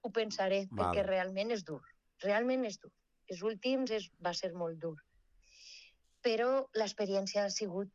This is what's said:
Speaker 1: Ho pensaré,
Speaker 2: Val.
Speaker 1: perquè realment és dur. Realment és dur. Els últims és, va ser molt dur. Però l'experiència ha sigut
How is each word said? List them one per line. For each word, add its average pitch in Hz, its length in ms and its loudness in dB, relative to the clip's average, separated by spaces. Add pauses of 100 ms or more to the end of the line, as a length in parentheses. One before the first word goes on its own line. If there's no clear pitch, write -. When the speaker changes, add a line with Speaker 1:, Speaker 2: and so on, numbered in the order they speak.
Speaker 1:
Ho 233 100 -4
pensaré, 196 600 2
Speaker 2:
Val. 180 180 2
Speaker 1:
perquè 196 160 4
realment 190 460 0
és 208 120 0
dur. 156 180 -8 (380)
Realment 240 460 2
és 202 140 -6
dur. - 120 -20 (380)
Els 180 140 -6
últims 247 480 0
és, 208 180 -2 (100)
va 175 140 -2
ser 175 200 -2
molt 165 260 -4
dur. 160 180 -6 (1300)
Però 247 520 2
l'experiència 202 680 0
ha 196 40 -2
sigut 196 460 -4